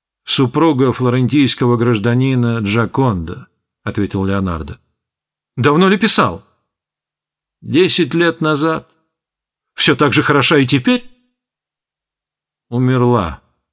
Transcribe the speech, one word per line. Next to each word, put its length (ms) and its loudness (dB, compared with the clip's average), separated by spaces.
супруга 680 0
флорентийского 840 0
гражданина 840 0
Джокондо», 880 -2
ответил 420 -4
Леонардо. 540 -4
«Давно 320 2
ли 80 2
писал?» 460 0
«Десять 520 0
лет 280 0
назад». 480 -2
«Все 200 0
так 180 2
же 100 0
хороша 340 2
и 80 4
теперь?» 420 0
«Умерла, 720 0